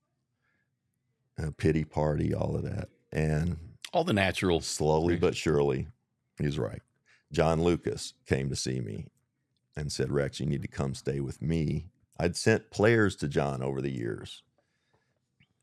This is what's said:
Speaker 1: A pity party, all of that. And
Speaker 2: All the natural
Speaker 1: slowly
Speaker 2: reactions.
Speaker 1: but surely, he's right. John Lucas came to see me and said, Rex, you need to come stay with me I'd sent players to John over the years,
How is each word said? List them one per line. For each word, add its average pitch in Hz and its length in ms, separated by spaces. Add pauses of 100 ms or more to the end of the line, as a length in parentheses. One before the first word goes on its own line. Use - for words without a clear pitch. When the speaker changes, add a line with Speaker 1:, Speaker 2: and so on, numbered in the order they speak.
(1400)
Speaker 1:
A 80 140
pity 78 320
party, 76 500
all 73 220
of 78 60
that. - 260 (240)
And 78 460 (340)
Speaker 2:
All 170 120
the 175 80
natural 95 480
Speaker 1:
slowly 78 540
Speaker 2:
reactions. 82 60
Speaker 1:
but 85 160
surely, 71 520 (500)
he's 73 200
right. - 240 (500)
John 80 300
Lucas - 520 (120)
came 69 240
to 65 60
see 64 240
me 52 260 (680)
and 76 160
said, 65 200
Rex, 69 280
you 67 60
need 69 160
to - 60
come 67 260
stay 69 260
with 67 220
me 80 480 (280)
I'd 85 180
sent - 340
players 107 460
to 76 120
John 69 340
over 67 180
the 69 100
years, 57 520 (1200)